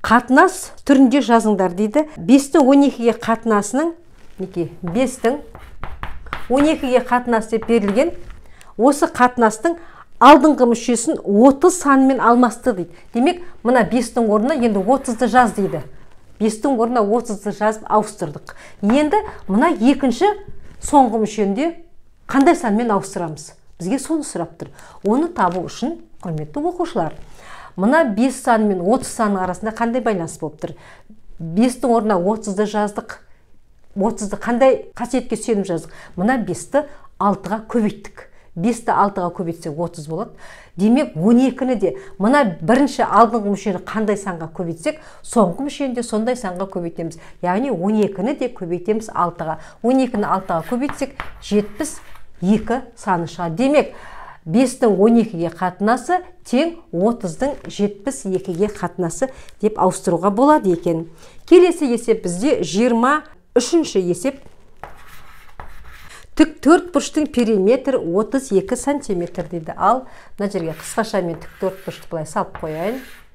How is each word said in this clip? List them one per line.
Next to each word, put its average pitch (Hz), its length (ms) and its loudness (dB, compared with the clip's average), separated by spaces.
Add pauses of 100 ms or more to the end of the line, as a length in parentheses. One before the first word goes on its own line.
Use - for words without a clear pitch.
Қатынас 254 640 4 (180)
түрінде 269 380 6
жазыңдар 208 500 2
дейді. 214 300 0 (100)
Бестің 269 540 4
он 277 160 8
екіге 233 320 0
қатынасының, 226 720 0 (480)
мінекей, 180 320 -6 (160)
бестің 247 560 -2 (1120)
он 294 160 6
екіге 269 340 2
қатынасы 233 540 0
деп 220 100 -4
берілген. 226 460 2 (640)
Осы 285 320 2
қатынастың 247 680 2 (460)
алдыңғы 254 480 8
мүшесін 233 560 0
отыз 269 560 6
санымен 269 400 4
алмасты 240 560 2
дейді. 170 160 -8 (240)
Демек, 349 240 2 (240)
мына 240 240 4
бестің 226 400 0
орнына 214 260 2
енді 220 300 0
отызды 254 420 0
жаз 226 300 2
дейді. 165 240 -2 (580)
Бестің 220 380 0
орнына 240 240 0
отызды 208 560 -2
жазып 214 320 -2
ауыстырдық. - 640 -2 (320)
Енді 302 400 2 (240)
мына 269 260 2
екінші 269 540 2 (500)
соңғы 233 460 2
мүшені 202 320 -2
де 320 140 -2 (580)
қандай 277 260 6
санмен 226 400 0
ауыстырамыз? 170 600 -8 (260)
Бізге 190 180 -2
соны 302 240 -4
сұрап - 340 -8
тұр. - 140 -14 (320)
Оны 254 300 2
табу 180 340 -2
үшін, 330 320 -8 (240)
құрметті 156 420 -8
оқушылар, 330 480 -4 (640)
мына 262 320 4
бес 240 320 0
саны 220 300 2
мен 185 100 -2
отыз 226 320 0
санының 202 300 0
арасында 185 340 -4
қандай 233 240 -2
байланыс 190 400 -4
болып 151 220 -10
тұр? 160 80 -8 (680)
Бестің 233 560 2
орнына 220 240 2
отызды 202 480 -2
жаздық. 208 540 -4 (760)
Отызды 202 480 -4
қандай 240 380 2 (180)
қасиетке 247 400 -4
сүйеніп 202 320 -2
жаздық? 165 240 -6 (240)
Мына 233 240 0
бесті 277 460 -4 (340)
алтыға 196 480 -2
көбейттік. - 560 -4 (320)
Бесті 220 400 0
алтыға 190 400 0
көбейтсек 165 400 -8
отыз 160 320 -8
болады. 160 240 -8 (420)
Демек, 233 400 2
он 208 220 4
екіні 254 400 0
де 180 160 -2 (240)
мына 220 400 2
бірінші 247 480 2
алдыңғы 208 480 2
мүшені 190 320 -4
қандай 208 320 -2
санға 165 400 -8
көбейтсек, 185 400 -6 (240)
соңғы 226 480 0
мүшені 269 240 -4
де 240 80 -4
сондай 233 320 -2
санға 190 400 -6
көбейтеміз. 170 480 -6 (240)
Яғни 208 240 0
он 208 320 0
екіні 196 360 -2
де 254 120 -4
көбейтеміз 185 640 -6
алтыға. 165 460 -4 (240)
Он 262 180 2
екіні 233 240 -2
алтыға 175 400 -2
көбейтсек, 262 480 -6 (320)
жетпіс 208 540 -2 (420)
екі 220 400 0 (160)
саны 170 320 -2
шығады. 170 280 -6
Демек, 269 360 2 (520)
бестің 240 520 2
он 226 240 6
екіге 170 320 -4
қатынасы 233 680 -2 (240)
тең 330 320 0 (160)
отыздың 220 720 -2
жетпіс 202 640 -6
екіге 185 440 -2
қатынасы 180 580 -4 (300)
деп 214 160 -2
ауыстыруға 180 520 0
болады 233 440 4
екен. 165 340 -2 (420)
Келесі 349 400 6
есеп 226 340 0
бізде 185 400 0
жиырма 233 600 2 (340)
үшінші 254 480 0
есеп. 175 320 -2 (2000)
Тік 320 240 2
төрт 349 320 2
бұрыштың 285 400 -2
периметрі 220 640 0
отыз 214 560 -4
екі 190 240 0
сантиметр 185 720 -6
дейді. 165 260 -10
Ал 240 300 0 (320)
мына 202 160 -4
жерге 160 240 -6
қысқаша 214 480 -4
мен 165 160 -6
тік - 180 -16
төрт 190 280 -6
бұрышты - 240 -14
былай 156 180 -8
салып - 320 -8
қояйын. 170 400 -6 (320)